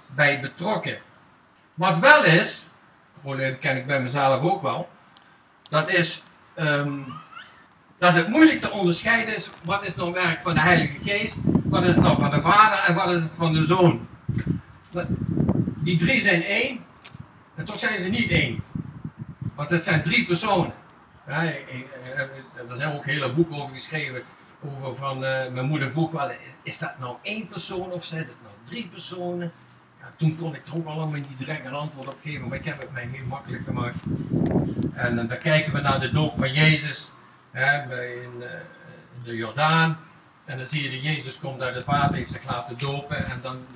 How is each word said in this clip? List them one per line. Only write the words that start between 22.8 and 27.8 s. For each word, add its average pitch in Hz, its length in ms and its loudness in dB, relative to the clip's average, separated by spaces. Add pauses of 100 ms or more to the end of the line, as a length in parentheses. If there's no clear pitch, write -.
ook 143 100 -8
hele 139 280 -2
boeken 160 240 2
over 131 160 -8
geschreven, 131 500 -8 (400)
over 135 340 -10
van, 135 280 -6
eh, 131 280 -2
mijn 131 140 -2
moeder 139 240 0
vroeg 160 200 0
wel: 160 200 -4 (320)
"Is - 160 -12
dat - 200 -8
nou 123 240 -10
één 208 260 -8
persoon 185 420 -8